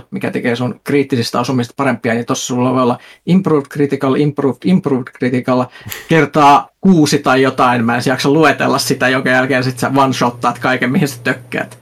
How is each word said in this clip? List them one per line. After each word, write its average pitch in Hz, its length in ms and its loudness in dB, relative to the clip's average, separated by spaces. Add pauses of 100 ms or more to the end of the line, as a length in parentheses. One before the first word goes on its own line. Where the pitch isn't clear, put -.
(120)
mikä 107 200 -6
tekee 120 240 -2
sun 127 280 -6
kriittisistä 139 560 -2
osumista 120 380 -2
parempia, 120 360 -2
niin 117 120 -4
tossa - 220 -6
sulla 127 260 -2
voi 131 80 0
olla 123 160 0 (280)
Improved 165 400 2
Critical, 143 500 -2
Improved, 143 500 -2
Improved 139 420 0 (100)
Critical 127 480 -2 (440)
kertaa 147 600 4 (120)
kuusi 160 380 4
tai 131 220 2
jotain, 127 440 2
mä 117 100 0
en 123 100 -2
jaksa 131 240 0
luetella 139 480 2
sitä, 135 320 -2
jonka 131 200 0
jälkeen 127 340 0
sit 127 160 -4
sä 123 160 -2
one-shottaat 123 640 0
kaiken, 127 320 -2
mihin 156 160 2
sä - 160 -8
tökkäät - 580 -6